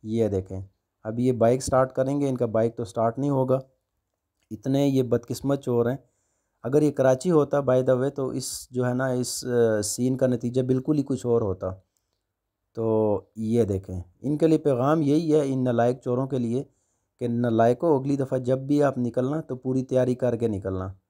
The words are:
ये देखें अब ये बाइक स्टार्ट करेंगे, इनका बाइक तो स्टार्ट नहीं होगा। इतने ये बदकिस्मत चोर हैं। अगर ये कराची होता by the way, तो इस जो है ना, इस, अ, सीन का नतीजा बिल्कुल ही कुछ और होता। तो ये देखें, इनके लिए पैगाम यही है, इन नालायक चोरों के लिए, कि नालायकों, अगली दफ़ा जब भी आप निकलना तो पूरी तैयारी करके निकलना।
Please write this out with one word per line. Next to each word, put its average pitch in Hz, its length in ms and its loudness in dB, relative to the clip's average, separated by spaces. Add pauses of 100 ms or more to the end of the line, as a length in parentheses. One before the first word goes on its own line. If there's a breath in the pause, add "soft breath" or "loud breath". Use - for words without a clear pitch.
ये 110 240 0
देखें 95 400 -6 (360)
अब 113 140 -8
ये 127 120 0
बाइक 120 320 2
स्टार्ट 131 280 0
करेंगे, 139 380 -2
इनका 127 160 -2
बाइक 113 300 0
तो 117 100 -6
स्टार्ट 113 340 -4
नहीं 143 100 -2
होगा। 131 320 0 (880)
इतने 135 360 -2
ये 135 160 2
बदकिस्मत 123 560 -2
चोर 117 300 0
हैं। 139 220 -8 (520)
अगर 139 200 2
ये 147 80 2
कराची 131 380 2
होता 143 340 2
by 131 200 2
the 131 120 4
way, 131 160 0
तो 131 220 -6
इस - 400 -10
जो 123 100 -2
है 123 100 0
ना, 131 200 -2
इस, 127 320 -4
अ, 117 360 2
सीन 123 340 -2
का 127 120 0
नतीजा 123 360 -2
बिल्कुल 131 340 0
ही 139 60 0
कुछ 131 220 -4
और 117 180 2
होता। 95 280 -4 (1040)
तो 110 600 0
ये 110 280 2
देखें, 95 380 -4 (200)
इनके 151 240 0
लिए 160 100 4
पैगाम 147 440 2
यही 151 300 2
है, 147 180 2
इन 131 100 -2
नालायक 123 400 2
चोरों 127 280 -2
के 135 120 -4
लिए, 120 260 -2 (540)
कि 123 80 -4
नालायकों, 120 720 2
अगली 139 180 -2
दफ़ा 135 200 -2
जब 131 300 -2
भी 143 140 2
आप 139 160 0
निकलना 127 440 -2
तो 139 140 -8
पूरी 127 280 -2
तैयारी 127 320 2
करके 117 320 0
निकलना। 95 520 -4 (100)